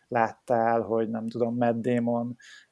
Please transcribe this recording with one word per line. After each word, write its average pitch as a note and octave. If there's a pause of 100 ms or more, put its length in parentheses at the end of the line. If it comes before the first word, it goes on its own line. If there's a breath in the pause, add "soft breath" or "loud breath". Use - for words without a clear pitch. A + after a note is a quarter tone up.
láttál, A#2
hogy A2
nem A2+
tudom, A#2
Matt A#2+
Damon, A#2+ (360 loud breath)